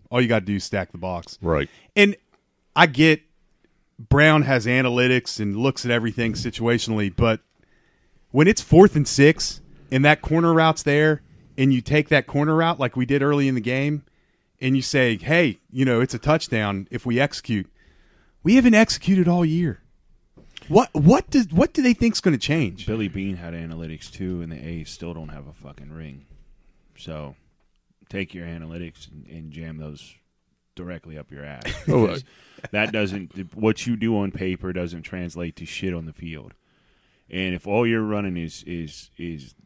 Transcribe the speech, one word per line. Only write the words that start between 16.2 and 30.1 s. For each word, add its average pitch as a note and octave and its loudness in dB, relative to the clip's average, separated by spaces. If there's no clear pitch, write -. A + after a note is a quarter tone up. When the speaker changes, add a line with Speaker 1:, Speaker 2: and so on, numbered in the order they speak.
Speaker 1:
if A#2+ -10
we A#2+ 0
execute." A#2 -4
We G3+ 4
haven't A#3+ 6
executed F#3+ 2
all F3 2
year. D#3+ -2
What, G#3 4
what F#3+ 4
does, B3 2
what G#3 2
do D4+ -2
they B3 4
think's - 0
gonna D#3 2
change? C#3 -4
Speaker 3:
Billy A2 -4
Beane F#2+ -6
had E2+ -12
analytics E2 -12
too, F#2 -8
and E2 -12
the D2+ -14
A's E2 -10
still E2+ -14
don't D#2+ -14
have C#2+ -16
a D2 -20
fucking C#2+ -20
ring. D2 -18
So D2+ -16
take G2 -10
your E2+ -14
analytics E2 -14
and, D2 -20
and D#2 -18
jam D#2+ -14
those D2+ -16